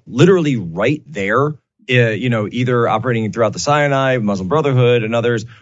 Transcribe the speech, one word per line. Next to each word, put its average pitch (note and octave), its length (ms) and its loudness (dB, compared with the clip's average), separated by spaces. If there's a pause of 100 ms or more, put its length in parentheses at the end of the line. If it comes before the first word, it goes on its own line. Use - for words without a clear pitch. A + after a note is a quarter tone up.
literally D3+ 520 2
right G2 500 -4
there, G#2+ 480 -2 (360)
uh, A#2+ 200 4
you G#2+ 180 -4
know, A2 220 -2
either B2 380 0
operating A2 420 -2
throughout A2 220 -2
the - 80 -8
Sinai, C#3 580 0
Muslim G2+ 300 -2
Brotherhood B2+ 560 2
and A2 100 -4
others, A#2 320 -2 (160)